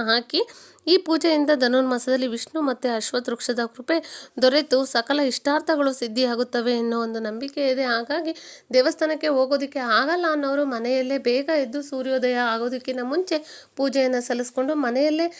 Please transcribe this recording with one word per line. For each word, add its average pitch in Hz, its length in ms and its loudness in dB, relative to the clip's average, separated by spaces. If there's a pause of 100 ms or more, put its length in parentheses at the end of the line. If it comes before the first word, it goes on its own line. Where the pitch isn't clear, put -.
ಹಾಕಿ, 240 360 0 (460)
ಈ 349 100 6
ಪೂಜೆಯಿಂದ 320 580 2
ಧನುರ್ಮಾಸದಲ್ಲಿ 254 720 2
ವಿಷ್ಣು 233 340 -6
ಮತ್ತೆ 262 280 -2
ಅಶ್ವತ್ಥ 240 400 -4
ವೃಕ್ಷದ 233 360 -6
ಕೃಪೆ 247 300 -4 (420)
ದೊರೆತು 262 480 4
ಸಕಲ 262 340 0
ಇಷ್ಟಾರ್ಥಗಳು 285 720 2
ಸಿದ್ಧಿಯಾಗುತ್ತವೆ 240 800 0
ಎನ್ನೋ 233 280 0
ಒಂದು 226 180 -4
ನಂಬಿಕೆ 226 500 -6
ಇದೆ. 262 140 0
ಹಾಗಾಗಿ 262 500 -2 (400)
ದೇವಸ್ಥಾನಕ್ಕೆ 311 540 2
ಹೋಗೋದಕ್ಕೆ 277 520 0 (120)
ಆಗಲ್ಲ 302 380 2
ಅನ್ನೋರು 285 360 0
ಮನೆಯಲ್ಲೇ 262 520 -2
ಬೇಗ 254 400 0
ಎದ್ದು 269 240 -2
ಸೂರ್ಯೋದಯ 262 600 -2
ಆಗೋದಕ್ಕಿಂತ 247 600 -2
ಮುಂಚೆ 311 360 -2 (360)
ಪೂಜೆಯನ್ನ 262 440 2
ಸಲ್ಲಿಸ್ಕೊಂಡು 247 560 -2
ಮನೆಯಲ್ಲೇ 294 520 2 (120)